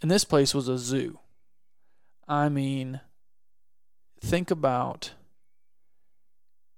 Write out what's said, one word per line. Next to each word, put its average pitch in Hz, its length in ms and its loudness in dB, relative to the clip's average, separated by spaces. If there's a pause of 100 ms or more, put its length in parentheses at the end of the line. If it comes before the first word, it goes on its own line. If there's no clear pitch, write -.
and 160 100 0
this 196 140 4
place 139 300 4
was 135 140 -2
a 127 100 0
zoo. 123 400 -4 (1080)
I 147 200 2
mean, 135 520 -2 (1200)
think 175 320 0
about, 131 600 -2 (1700)